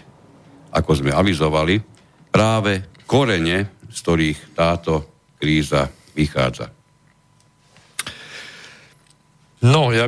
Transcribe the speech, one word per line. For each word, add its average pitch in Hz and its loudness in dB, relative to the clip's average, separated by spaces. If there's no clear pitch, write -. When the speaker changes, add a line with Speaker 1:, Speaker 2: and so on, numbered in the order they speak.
Speaker 1:
ako 80 0
sme 71 0
avizovali, 80 2
práve 104 0
korene, 101 0
z - -16
ktorých 80 0
táto 82 -2
kríza 76 0
vychádza. 65 -4
Speaker 2:
No, 131 4
ja 113 2